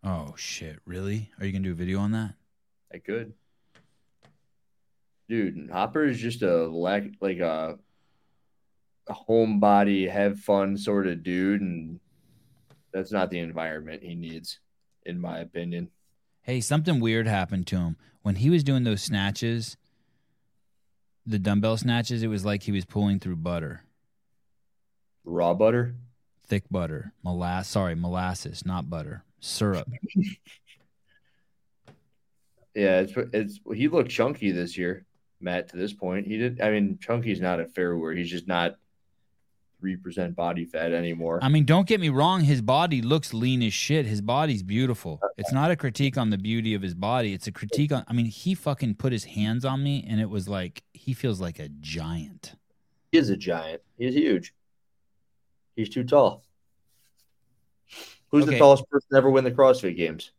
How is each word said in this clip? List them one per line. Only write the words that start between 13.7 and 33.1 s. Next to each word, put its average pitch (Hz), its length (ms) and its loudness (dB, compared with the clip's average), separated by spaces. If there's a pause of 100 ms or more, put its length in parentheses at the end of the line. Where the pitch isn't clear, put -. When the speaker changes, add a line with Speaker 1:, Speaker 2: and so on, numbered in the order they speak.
Speaker 2:
he 85 120 -12
needs, 82 440 -12 (460)
in 87 140 -8
my 85 200 -8
opinion. 87 500 -8 (520)
Speaker 1:
Hey, 127 200 -4
something 151 380 0
weird 113 280 2
happened 95 400 0
to 95 100 -2
him. 85 200 -2 (260)
When 101 120 0
he 117 140 2
was 165 140 4
doing 135 200 2
those 107 180 0
snatches, 104 760 -2 (1500)
the 107 140 0
dumbbell 104 380 2
snatches, 117 460 0
it 113 40 -2
was 101 180 -2
like 101 180 0
he - 80 -4
was 95 140 -2
pulling 101 340 0
through 90 180 -6
butter. 82 460 -6 (1400)
Speaker 2:
Raw 87 300 2
butter? 120 420 4 (500)
Speaker 1:
Thick 101 240 -2
butter. 85 440 -4 (120)
Molass-, 90 400 -2
sorry, 92 300 0
molasses, 90 680 -4
not 90 240 -4
butter. 78 340 -10 (160)
Syrup. - 480 -2 (280)
<laughs> 202 120 2 (2500)
Speaker 2:
Yeah, 95 280 4
it's, 95 120 -2 (200)